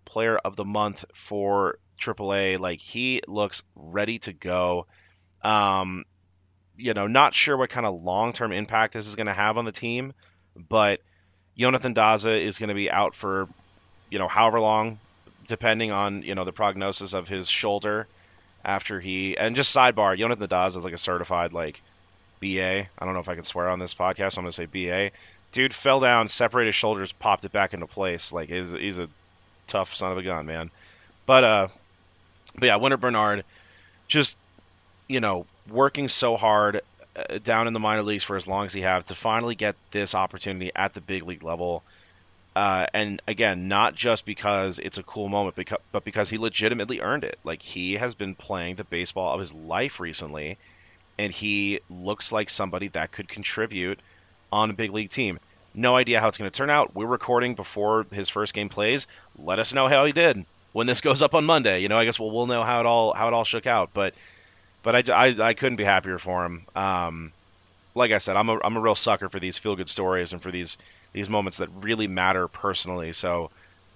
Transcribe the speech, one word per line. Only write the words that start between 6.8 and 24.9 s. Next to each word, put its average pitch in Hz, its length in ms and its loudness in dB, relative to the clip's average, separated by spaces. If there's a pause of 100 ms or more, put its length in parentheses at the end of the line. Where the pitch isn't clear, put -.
know, 101 140 0
not 127 280 6
sure 147 220 2
what 127 140 0
kind 120 160 -2
of 90 160 -4
long-term 107 500 0
impact 110 420 0
this 107 120 -8
is 104 80 -10
gonna 107 180 -2
have 104 260 0
on 117 60 -4
the 110 80 -6
team, 123 400 -6 (560)
but 104 320 4 (560)
Jonathan 127 380 2
Daza 110 460 4
is 95 180 -4
gonna 104 160 -4
be 101 160 -2
out 101 240 0
for, 95 340 -4 (640)
you 101 80 -6
know, 92 100 -2
however 113 320 4
long, 110 380 2 (480)
depending 110 460 0
on, 101 300 0
you 98 120 -6
know, 95 100 -2
the 92 80 -6
prognosis 98 640 -2
of 90 140 -6
his 92 200 -6
shoulder 104 600 -2 (560)
after 98 340 -4
he, 95 380 -4
and 113 180 0
just 135 200 0
sidebar, 110 440 4
Jonathan 107 300 -2
Daza 92 300 0
is, 87 60 -8
like, 90 100 -8
a 87 40 -8
certified, 87 540 -2
like, 82 280 -6 (600)
B 95 200 -2
A. 95 280 -2 (100)
I - 60 -8
don't 92 100 -4
know 90 60 -4
if 87 80 -8
I 90 60 -6
can 82 100 -10
swear 90 240 -2
on 92 100 0
this 90 160 -8
podcast, 95 380 -2
so 95 80 -6
I'm 90 40 -8
gonna 87 80 -6
say 85 140 -8
B 90 240 -6